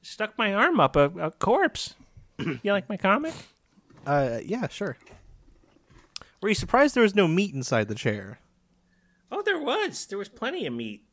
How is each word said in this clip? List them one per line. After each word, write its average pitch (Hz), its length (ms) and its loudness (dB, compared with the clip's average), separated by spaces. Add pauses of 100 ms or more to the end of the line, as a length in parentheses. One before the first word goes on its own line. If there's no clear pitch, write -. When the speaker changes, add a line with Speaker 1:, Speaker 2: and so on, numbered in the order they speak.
Speaker 1:
Stuck - 360 -8
my 208 160 0
arm 262 260 4
up 135 160 4
a, 143 80 6 (160)
a 160 120 -4
corpse. - 680 0
<clears throat> - 640 -10
You 202 80 0
like 196 180 0
my 202 80 -6
comic? 277 360 2 (720)
Speaker 2:
Uh, 135 360 0
yeah, 226 260 -6
sure. 185 280 -8 (1400)
Were 202 80 0
you 208 60 6
surprised 269 400 4
there 247 80 6
was 196 120 4
no 196 120 4
meat 175 260 0
inside 120 360 -2
the 107 60 -4
chair? 104 440 -6 (920)
Speaker 1:
Oh, 392 100 -6
there 392 180 -2
was. 330 480 -4
There 196 100 -10
was 202 120 -10
plenty 269 360 -6
of 127 80 -4
meat. 113 400 -8